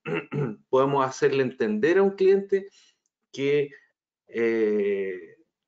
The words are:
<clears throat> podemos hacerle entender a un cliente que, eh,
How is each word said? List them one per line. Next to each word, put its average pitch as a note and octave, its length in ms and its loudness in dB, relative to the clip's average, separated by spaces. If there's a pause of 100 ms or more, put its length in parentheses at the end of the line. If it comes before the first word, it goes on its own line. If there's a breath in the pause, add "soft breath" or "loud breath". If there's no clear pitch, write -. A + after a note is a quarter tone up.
<clears throat> G#2+ 680 -6
podemos C3+ 340 2
hacerle C3+ 380 0
entender A#2+ 560 0
a G3 40 4
un G3 100 2
cliente G3 580 0 (600 loud breath)
que, C#3 400 -2 (580 loud breath)
eh, G2+ 1040 -2 (360)